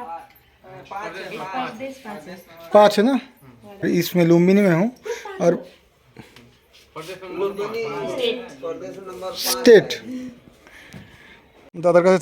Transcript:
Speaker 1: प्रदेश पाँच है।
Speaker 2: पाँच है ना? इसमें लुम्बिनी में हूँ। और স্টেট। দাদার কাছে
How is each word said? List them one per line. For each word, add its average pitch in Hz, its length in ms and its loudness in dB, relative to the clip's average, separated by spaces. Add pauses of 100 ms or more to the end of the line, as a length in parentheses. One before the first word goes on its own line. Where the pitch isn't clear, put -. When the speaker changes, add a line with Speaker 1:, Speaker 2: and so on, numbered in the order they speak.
(1500)
Speaker 1:
प्रदेश 254 420 -10 (100)
पाँच 202 240 -14
है। 185 60 -16 (380)
Speaker 2:
पाँच 208 240 8
है 208 120 2
ना? 269 60 0 (880)
इसमें 175 300 0
लुम्बिनी 180 360 6
में 170 120 4
हूँ। 220 100 0 (540)
और 170 80 4 (4000)
স্টেট। 247 400 6 (1900)
দাদার 170 300 4
কাছে 185 160 6